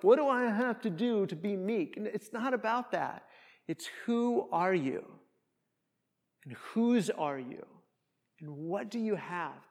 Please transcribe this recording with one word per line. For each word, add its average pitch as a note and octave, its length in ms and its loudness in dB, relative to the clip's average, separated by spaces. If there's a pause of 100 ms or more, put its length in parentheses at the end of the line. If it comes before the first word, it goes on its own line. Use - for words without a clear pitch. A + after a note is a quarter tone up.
what G#3+ 140 10
do D4 120 4
I B3 180 2
have A#3 360 0
to A3+ 80 0
do G3+ 380 2
to E3+ 80 -4
be G3 200 -2
meek?" F#3+ 400 -2
And G#3 120 -6
it's - 260 -8
not B3 200 -2
about A#3 380 0
that. D3+ 360 -4 (400)
It's - 200 -6 (180)
who A#3 460 2
are F3+ 220 4
you? C#3 300 0 (1400)
And C3+ 100 -12 (200)
whose A#3 360 4
are C#3+ 300 -2
you? - 260 -10 (760)
And D3+ 100 -14
what E3 400 -6
do A#3 100 -6
you A3 160 0
have E3+ 380 -6 (180)